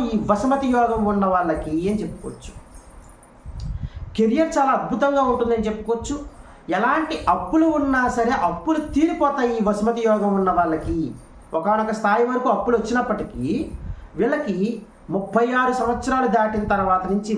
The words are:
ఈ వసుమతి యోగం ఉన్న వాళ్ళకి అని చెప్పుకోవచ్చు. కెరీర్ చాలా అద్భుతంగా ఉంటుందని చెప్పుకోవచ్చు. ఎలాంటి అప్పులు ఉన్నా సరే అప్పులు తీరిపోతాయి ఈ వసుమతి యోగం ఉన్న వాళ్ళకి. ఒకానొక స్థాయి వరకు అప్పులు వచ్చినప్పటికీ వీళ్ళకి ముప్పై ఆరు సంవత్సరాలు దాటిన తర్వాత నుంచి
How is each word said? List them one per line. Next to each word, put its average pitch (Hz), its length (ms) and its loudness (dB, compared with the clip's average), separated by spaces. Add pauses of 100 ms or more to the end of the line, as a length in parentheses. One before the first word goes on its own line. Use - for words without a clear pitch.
(100)
ఈ - 20 -6 (180)
వసుమతి 269 460 2
యోగం 226 260 2 (100)
ఉన్న 196 140 2
వాళ్ళకి 170 480 0 (140)
అని 208 140 0
చెప్పుకోవచ్చు. - 500 -12 (1600)
కెరీర్ 277 420 2
చాలా 269 200 4
అద్భుతంగా 277 540 0
ఉంటుందని 233 360 0
చెప్పుకోవచ్చు. 226 480 -4 (600)
ఎలాంటి 285 400 0 (120)
అప్పులు - 380 2 (120)
ఉన్నా 269 300 2
సరే 233 260 0 (140)
అప్పులు 302 320 -2 (140)
తీరిపోతాయి 277 640 2
ఈ 214 80 0
వసుమతి 220 420 0
యోగం 208 280 2
ఉన్న 190 160 2
వాళ్ళకి. 165 480 0 (560)
ఒకానొక 214 380 0
స్థాయి 214 320 2
వరకు 247 240 0
అప్పులు 226 280 2
వచ్చినప్పటికీ 202 720 -2 (680)
వీళ్ళకి 254 400 0 (540)
ముప్పై 196 420 0
ఆరు 254 200 2
సంవత్సరాలు 240 640 0
దాటిన 214 280 0
తర్వాత 190 420 2
నుంచి 208 320 -2